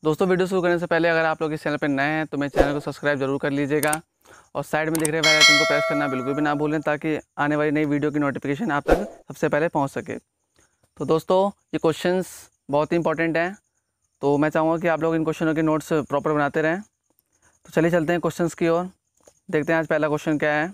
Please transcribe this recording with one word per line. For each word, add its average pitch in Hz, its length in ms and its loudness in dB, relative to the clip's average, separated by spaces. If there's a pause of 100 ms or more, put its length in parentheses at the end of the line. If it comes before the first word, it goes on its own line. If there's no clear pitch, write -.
दोस्तों, 156 260 2
वीडियो 185 200 2
शुरू 185 140 0
करने 175 160 2
से 170 80 -4
पहले 165 220 2
अगर 160 160 2
आप 160 180 0
लोग 156 100 -2
इस 156 100 -6
चैनल 151 140 -2
पर 151 120 -2
नए 139 240 0
हैं 156 140 -2
तो 151 120 -6
मेरे 143 120 -2
चैनल 143 220 2
को 147 80 -4
सब्सक्राइब 143 380 -2
जरूर 139 220 -2
कर 147 100 -2
लीजिएगा 143 500 -2 (540)
और 143 100 -4
साइड 156 260 -2
में 165 100 0
दिख 156 80 -2
रहे 160 120 -2
बेल 156 120 2
आइकन 156 260 6
को - 60 2
प्रेस 147 240 0
करना 147 200 -2
बिल्कुल 131 260 -4
भी 151 80 -2
ना 147 120 0
भूलें, 151 280 -2
ताकि 151 360 -2 (200)
आने 147 180 0
वाली 151 160 0
नई 151 140 2
वीडियो 143 260 0
की 147 80 -2
नोटिफिकेशन 143 520 -2
आप 143 180 -2
तक - 380 0
सबसे 151 200 -4
पहले 151 220 0
पहुँच 139 200 -2
सके। 113 280 -8
तो - 880 -16
दोस्तों, 185 440 2 (240)
ये 160 40 0
क्वेश्चंस 180 580 0 (340)
बहुत 151 220 0
ही 170 40 2
इंपॉर्टेंट 165 400 0
हैं, 180 200 -2 (680)
तो 143 160 2
मैं 151 120 2
चाहूँगा 160 280 2
कि 175 100 0
आप 156 120 2
लोग 165 140 2
इन 160 100 0
क्वेश्चनों 160 300 0
के 160 80 0
नोट्स 156 300 0
प्रॉपर 147 400 0
बनाते 147 300 0
रहें। 160 180 0
तो - 920 -20
चलिए 165 180 2
चलते 170 220 2
हैं 175 80 0
क्वेश्चंस 165 340 -2
की 170 160 0
ओर, 180 200 0 (580)
देखते 156 240 0
हैं 165 60 4
आज 160 80 0
पहला 151 220 0
क्वेश्चन 151 300 0
क्या 151 140 0
है। 151 220 0